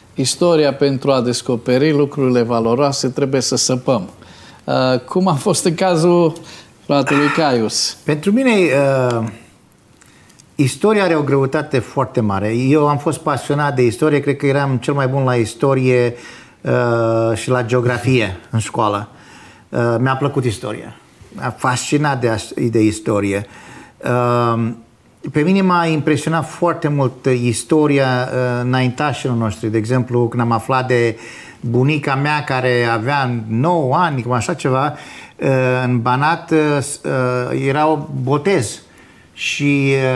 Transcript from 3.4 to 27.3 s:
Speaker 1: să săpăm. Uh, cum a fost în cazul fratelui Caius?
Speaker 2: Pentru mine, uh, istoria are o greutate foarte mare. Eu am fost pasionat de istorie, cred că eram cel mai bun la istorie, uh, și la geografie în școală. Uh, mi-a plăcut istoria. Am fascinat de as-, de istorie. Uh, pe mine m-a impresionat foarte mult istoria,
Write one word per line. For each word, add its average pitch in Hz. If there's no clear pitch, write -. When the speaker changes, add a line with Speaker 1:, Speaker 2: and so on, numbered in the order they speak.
Speaker 1:
să 131
săpăm. 123
Uh, 127
cum 185
a 175
fost 151
în 170
cazul 175
fratelui 143
Caius? 131
Speaker 2:
Pentru 156
mine, 254
uh, 135
istoria 202
are 170
o 151
greutate 139
foarte 127
mare. 104
Eu 139
am 147
fost 147
pasionat 143
de 127
istorie, 143
cred 143
că 143
eram 139
cel 143
mai 139
bun 135
la 127
istorie, 123
uh, 117
și -
la 123
geografie 117
în 113
școală. 107
Uh, 120
mi-a 131
plăcut 139
istoria. 107
Am 127
fascinat 139
de 120
as-, 110
de 113
istorie. 104
Uh, 120
pe 151
mine 190
m-a 180
impresionat 156
foarte 165
mult 143
istoria, 135